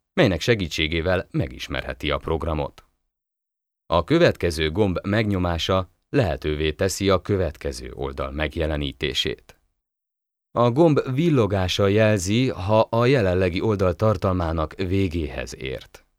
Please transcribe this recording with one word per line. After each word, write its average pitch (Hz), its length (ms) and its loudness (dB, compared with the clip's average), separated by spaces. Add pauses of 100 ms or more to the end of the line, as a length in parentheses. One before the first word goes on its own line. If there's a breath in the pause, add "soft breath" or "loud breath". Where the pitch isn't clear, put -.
(140)
melynek 101 280 2
segítségével 87 880 0
megismerheti 67 800 -6
a 69 60 0
programot. 78 680 -4 (1000)
A 85 180 0
következő 87 680 2
gomb 92 360 0
megnyomása 95 840 0 (180)
lehetővé 78 600 0
teszi 95 380 0
a 92 120 4
következő 71 720 -4
oldal 67 380 -6
megjelenítését. 73 1300 -4 (920)
A 117 200 2
gomb 135 420 4
villogása 104 760 2
jelzi, 107 640 2
ha 107 300 2
a 117 260 2
jelenlegi 95 560 2
oldal 98 320 2
tartalmának 87 800 0
végéhez 85 840 -2
ért. - 500 -12 (140)